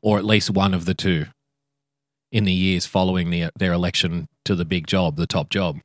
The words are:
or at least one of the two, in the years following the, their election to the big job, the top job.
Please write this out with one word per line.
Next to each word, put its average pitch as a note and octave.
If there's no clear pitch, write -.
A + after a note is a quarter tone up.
or G#2
at G2
least G#2+
one F#2+
of E2+
the F2+
two, E2
in A2
the F#2+
years F#2
following F#2
the, E2+
their F#2
election F2
to G2+
the F2
big E2
job, F2
the E2
top D#2+
job. F2+